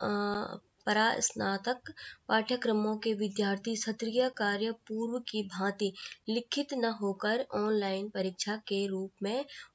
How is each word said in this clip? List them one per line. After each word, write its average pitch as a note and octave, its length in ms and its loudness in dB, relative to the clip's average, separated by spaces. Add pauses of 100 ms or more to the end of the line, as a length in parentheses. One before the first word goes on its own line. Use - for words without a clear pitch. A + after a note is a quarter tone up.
अ, G3+ 580 -2 (260)
परास्नातक G#3+ 1080 2 (340)
पाठ्यक्रमों A3 680 2
के A3 160 0
विद्यार्थी G3+ 600 0
सत्रीय A3+ 540 0
कार्य G#3 420 0
पूर्व A3+ 480 -4
की G#3+ 240 -4
भांति F#3+ 500 -2 (360)
लिखित A#3+ 440 -2
न A#3+ 120 2
होकर G#3 680 0
ऑनलाइन G#3 560 0
परीक्षा F#3+ 460 -2
के G3+ 320 -2
रूप F#3+ 240 -4 (120)
में A#3+ 220 0 (300)